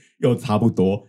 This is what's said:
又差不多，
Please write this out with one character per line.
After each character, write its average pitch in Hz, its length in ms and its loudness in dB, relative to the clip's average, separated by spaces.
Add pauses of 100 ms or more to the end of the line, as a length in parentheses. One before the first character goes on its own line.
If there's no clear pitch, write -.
(200)
又 123 140 2
差 107 240 -2
不 113 140 2
多， 95 380 0